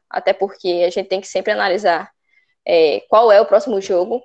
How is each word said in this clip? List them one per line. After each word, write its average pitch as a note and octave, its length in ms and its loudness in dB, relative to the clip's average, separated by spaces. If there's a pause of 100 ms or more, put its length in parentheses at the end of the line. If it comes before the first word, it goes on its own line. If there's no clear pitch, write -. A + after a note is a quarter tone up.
até G3 240 -2
porque F#3+ 540 -4
a - 40 -2
gente F#3+ 180 -6
tem F#3+ 120 -4
que - 60 -16
sempre G#3 260 -4
analisar, G3 580 -2 (540)
é, D#3+ 440 2
qual A3 220 4
é G3+ 100 6
o A3 40 2
próximo G3 360 0
jogo, G#3 440 -4